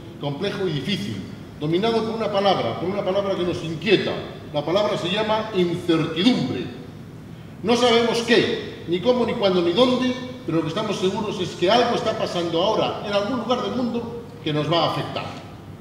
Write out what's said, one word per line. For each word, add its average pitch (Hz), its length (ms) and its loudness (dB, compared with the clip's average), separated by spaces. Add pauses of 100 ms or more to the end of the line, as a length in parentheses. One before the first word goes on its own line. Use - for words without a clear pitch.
(180)
complejo 190 480 -4
y 170 60 -2
difícil, 135 440 -4 (440)
dominado 208 440 2
por 220 100 -2
una 214 180 -2
palabra, 190 480 2
por 165 80 -2
una 196 160 -2
palabra 196 320 0
que 180 60 0
nos 165 200 -2
inquieta. 160 500 2 (420)
La 147 100 0
palabra 196 320 2
se 170 140 -2
llama 214 440 0
incertidumbre. 165 1120 2 (1000)
No 226 120 4
sabemos 233 440 4
qué, - 680 2
ni 175 140 0
cómo, 240 260 2
ni 208 60 0
cuándo, 185 280 2
ni 170 120 2
dónde, 254 420 4 (300)
pero 160 140 0
lo 160 40 0
que 147 60 -2
estamos 208 280 -2
seguros 196 440 -2
es - 160 -6
que 175 120 2
algo 240 280 4
está 214 200 0
pasando 170 460 0
ahora - 420 0
en 208 80 -4
algún 214 280 0
lugar 226 220 0
del 202 120 -2
mundo 233 480 -4 (220)
que 156 80 0
nos 147 180 0
va 165 140 4
a 151 80 0
afectar. - 320 -6 (560)